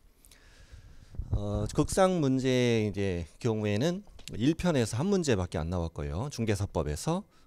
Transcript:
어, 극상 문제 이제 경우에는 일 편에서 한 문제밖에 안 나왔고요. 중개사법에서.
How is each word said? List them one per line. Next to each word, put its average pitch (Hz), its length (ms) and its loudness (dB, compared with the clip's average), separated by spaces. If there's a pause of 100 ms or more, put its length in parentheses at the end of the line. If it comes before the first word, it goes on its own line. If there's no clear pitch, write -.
(1300)
어, 104 400 -2
극상 185 460 4
문제 127 720 2
이제 90 340 -2 (140)
경우에는 113 640 0 (300)
일 123 200 2
편에서 131 440 0
한 147 100 -2
문제밖에 139 500 0
안 80 120 -2
나왔고요. 85 600 -4
중개사법에서. 101 920 -2 (240)